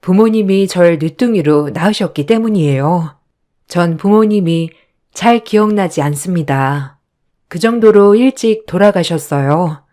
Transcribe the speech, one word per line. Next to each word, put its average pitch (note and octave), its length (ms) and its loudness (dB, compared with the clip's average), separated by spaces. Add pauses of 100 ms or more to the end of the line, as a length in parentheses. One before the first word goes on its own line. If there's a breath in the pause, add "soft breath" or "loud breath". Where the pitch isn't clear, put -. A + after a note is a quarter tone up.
부모님이 G3 640 0
절 F3 320 2
늦둥이로 D#3 680 0
낳으셨기 E3+ 560 -4
때문이에요. E3 880 -2 (520)
전 E3+ 300 -2
부모님이 G3 720 0 (420 soft breath)
잘 A#3 300 0
기억나지 G#3 580 -2
않습니다. C#3+ 1000 -4 (480)
그 - 120 -12
정도로 G#3 560 4
일찍 A3+ 500 0
돌아가셨어요. E3 1300 -2